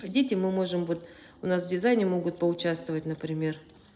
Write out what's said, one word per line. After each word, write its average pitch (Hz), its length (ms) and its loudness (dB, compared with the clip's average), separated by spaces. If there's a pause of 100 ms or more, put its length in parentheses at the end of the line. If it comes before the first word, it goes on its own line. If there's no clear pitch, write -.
Хотите, 226 340 2
мы 185 140 2
можем, 180 360 0
вот 170 200 -4 (380)
у - 20 -8
нас 180 200 0
в - 20 -8
дизайне 196 400 2
могут 175 320 0
поучаствовать, 170 640 0
например, 156 500 -4 (400)